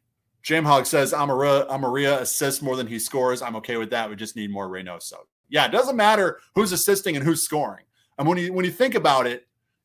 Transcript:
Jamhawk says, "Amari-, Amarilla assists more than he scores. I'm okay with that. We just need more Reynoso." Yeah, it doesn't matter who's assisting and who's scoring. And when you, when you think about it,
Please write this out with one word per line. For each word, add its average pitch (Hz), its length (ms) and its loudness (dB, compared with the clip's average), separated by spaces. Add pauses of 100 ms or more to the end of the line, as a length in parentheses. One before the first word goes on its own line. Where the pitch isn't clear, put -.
(440)
Jamhawk 151 440 4
says, 139 260 2
"Amari-, 139 560 2
Amarilla 135 520 0
assists 139 420 -2
more 131 120 -2
than 127 120 -4
he 117 100 -10
scores. 127 460 -2
I'm 120 140 -8
okay 117 200 -6
with 110 140 -6
that. 113 180 -2
We 107 60 -12
just 104 200 -12
need 104 140 -6
more 98 180 -6
Reynoso." 92 580 -14 (240)
Yeah, 139 160 2
it 220 60 -2
doesn't 262 240 0
matter 208 440 2 (160)
who's 202 160 2
assisting 196 440 0
and 139 80 -2
who's 156 200 2
scoring. 120 420 -4 (320)
And 139 100 0
when 180 100 2
you, 180 140 -2
when 185 140 0
you 180 60 -2
think 247 240 0
about 143 320 4
it, 120 200 -6 (380)